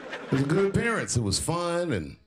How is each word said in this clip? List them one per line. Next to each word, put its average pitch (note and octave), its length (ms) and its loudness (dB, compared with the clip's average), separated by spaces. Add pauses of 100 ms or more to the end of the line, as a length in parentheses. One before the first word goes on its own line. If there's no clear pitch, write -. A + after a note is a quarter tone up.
(320)
It - 20 0
was C3+ 80 2
a C#3 40 0
good F3+ 200 4
appearance. G3 500 0
It B2 60 2
was G2 180 0
fun E3+ 520 -2
and D2+ 240 -4 (100)